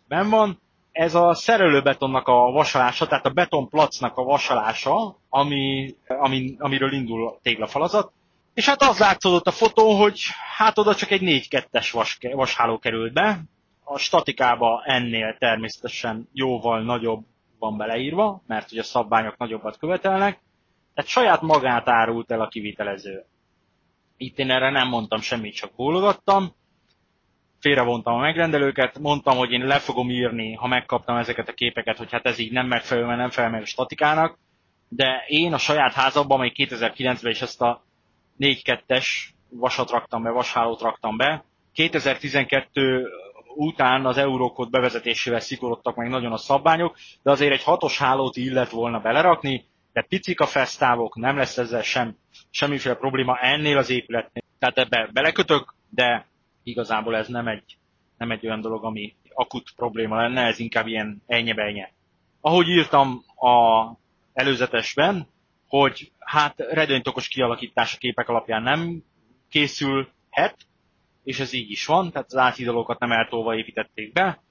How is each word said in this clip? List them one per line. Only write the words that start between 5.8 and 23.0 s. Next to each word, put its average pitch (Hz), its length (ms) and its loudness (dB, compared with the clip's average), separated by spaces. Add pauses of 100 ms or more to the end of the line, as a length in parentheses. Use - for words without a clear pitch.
ami, 131 500 -2
amiről 135 360 -2
indul 113 340 -4
a - 140 -10
téglafalazat, 139 680 -2 (420)
és 226 120 -2
hát 277 160 2
az 254 180 4
látszódott 185 480 2
a 180 40 2
fotón, 220 460 4
hogy 208 220 4 (380)
hát 214 200 4
oda 208 180 4
csak - 160 -4
egy 190 100 2
négy 156 260 2
kettes - 440 -2
vas-, 113 260 -2 (140)
vasháló 120 480 0
került 113 340 -4
be, 185 280 2 (420)
a 143 140 -10
statikába 120 880 2
ennél 117 520 -2
természetesen 113 960 -4
jóval 117 480 -2
nagyobb 113 440 -4 (340)
van 110 180 -4
beleírva, 143 680 -4
mert 107 220 -8
hogy 113 80 -10
a 113 60 -6
szabványok 110 540 0
nagyobbat 110 400 -8
követelnek, 190 600 -2 (540)
tehát - 160 -6
saját 202 320 4
magát 131 480 2
árult 117 420 2
el 113 100 -2
a 107 60 0
kivitelező. 101 800 -10 (920)